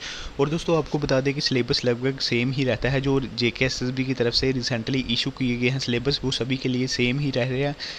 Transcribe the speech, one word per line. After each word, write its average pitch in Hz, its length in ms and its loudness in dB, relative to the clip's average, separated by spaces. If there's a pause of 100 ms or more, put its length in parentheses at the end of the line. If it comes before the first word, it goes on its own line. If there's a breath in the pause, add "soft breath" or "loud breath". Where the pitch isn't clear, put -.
(400 loud breath)
और 143 80 4
दोस्तों, 165 300 0
आपको 151 200 0
बता 139 220 2
दें 139 140 2
कि 147 60 -4
syllabus 131 440 0
लगभग 127 340 0
same 123 340 0
ही 135 120 0
रहता 120 240 0
है। 135 120 0
जो 135 200 2
जेके 117 440 0
एसएसबी 127 400 -2
की 131 100 0
तरफ 117 200 2
से 135 180 2
recently 127 480 0
issue 117 300 0
किए 123 260 0
गए 123 120 2
हैं 131 100 0
syllabus, 123 460 0
वो 131 60 0
सभी 131 260 0
के 131 120 -2
लिए 127 180 0
same 123 320 2
ही 143 120 -2
रह 127 180 0
रहे 131 140 0
हैं, 143 140 -2 (220 loud breath)